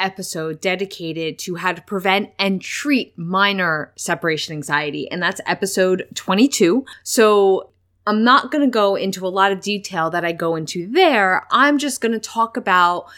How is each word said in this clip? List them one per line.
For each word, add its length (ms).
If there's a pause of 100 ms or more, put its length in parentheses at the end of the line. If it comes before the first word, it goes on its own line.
episode 600
dedicated 800
to 160
how 180
to 80
prevent 480 (100)
and 200
treat 560
minor 800
separation 580
anxiety, 600
and 100
that's 240
episode 720
twenty-two. 680 (200)
So 680 (380)
I'm 140
not 300
gonna 160
go 260
into 320
a 20
lot 220
of 100
detail 500
that 140
I 60
go 240
into 380
there. 580
I'm 260
just 240
gonna 200
talk 360
about 500 (120)